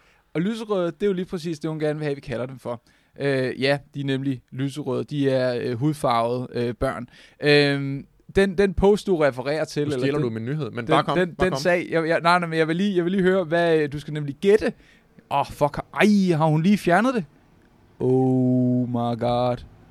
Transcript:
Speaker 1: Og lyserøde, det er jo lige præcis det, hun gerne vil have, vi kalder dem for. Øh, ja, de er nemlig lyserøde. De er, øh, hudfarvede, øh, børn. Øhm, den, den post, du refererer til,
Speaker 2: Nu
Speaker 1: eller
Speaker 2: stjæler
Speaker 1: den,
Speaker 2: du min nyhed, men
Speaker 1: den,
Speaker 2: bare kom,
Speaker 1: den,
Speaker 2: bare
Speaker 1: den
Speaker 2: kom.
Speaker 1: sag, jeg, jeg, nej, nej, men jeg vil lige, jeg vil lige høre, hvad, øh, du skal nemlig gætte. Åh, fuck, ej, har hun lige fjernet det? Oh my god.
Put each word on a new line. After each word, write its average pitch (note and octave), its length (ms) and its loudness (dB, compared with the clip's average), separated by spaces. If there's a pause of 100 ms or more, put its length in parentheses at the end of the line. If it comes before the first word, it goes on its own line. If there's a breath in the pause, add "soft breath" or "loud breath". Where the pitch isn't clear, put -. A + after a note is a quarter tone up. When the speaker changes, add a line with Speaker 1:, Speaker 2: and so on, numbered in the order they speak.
(340 soft breath)
Speaker 1:
Og D#3 60 -2
lyserøde, G#3 460 -2
det E3+ 160 -6
er G3+ 40 0
jo G3+ 60 2
lige F#3 140 -4
præcis E3 320 -8
det, D#3+ 120 -6
hun D#3 100 -6
gerne D3+ 180 -2
vil D3+ 60 -6
have, C#3+ 100 -2
vi C#3 60 -12
kalder B2 260 -6
dem C3 120 -14
for. A#2+ 240 -10 (380 soft breath)
Øh, C3 420 -2
ja, C#3 160 2 (160)
de C#3 60 -8
er C#3 40 -6
nemlig C3+ 380 -4 (100)
lyserøde. C3 520 -4
De C#3 260 0
er, B2+ 320 0
øh, B2 160 -4
hudfarvede, B2+ 760 0
øh, A#2+ 220 -4
børn. A2 340 -6 (340 loud breath)
Øhm, C#3+ 640 2 (300)
den, G3 220 2
den G3 160 2
post, G3+ 320 4
du F#3+ 100 2
refererer C#3+ 480 0
til, D3 180 -4
Speaker 2:
Nu - 40 0
Speaker 1:
eller C#3+ 120 -2
Speaker 2:
stjæler C#3 200 0
Speaker 1:
den, D3+ 60 0
Speaker 2:
du A#2+ 60 0
min A2 140 -6
nyhed, C3+ 260 -4
men A2 80 -10
Speaker 1:
den, A#2 80 -6
Speaker 2:
bare D3 180 4
kom, D#3 140 0
Speaker 1:
den, F3+ 160 -2
Speaker 2:
bare F#3+ 100 0
Speaker 1:
den F3+ 80 0
Speaker 2:
kom. C3+ 80 -2
Speaker 1:
sag, F3 300 0
jeg, D#3+ 180 0
jeg, E3 120 2
nej, E3+ 180 4
nej, E3+ 100 -2
men D#3+ 100 -2
jeg D#3+ 100 2
vil E3 80 0
lige, G3 200 0
jeg F3 80 2
vil F3 80 0
lige G3 100 0
høre, F#3 220 2
hvad, E3 340 2
øh, D3 140 0
du D3 80 -8
skal D3 140 -10
nemlig C#3+ 260 -6
gætte. G#3 320 4 (580 soft breath)
Åh, C#3 160 0
fuck, - 300 -2 (180)
ej, F#3 420 4
har D#3 100 2
hun D#3 160 2
lige G3 160 4
fjernet G#3+ 360 2
det? G3 100 -2 (760)
Oh B2+ 880 2
my A#2+ 320 -4
god. A#2+ 360 0 (340)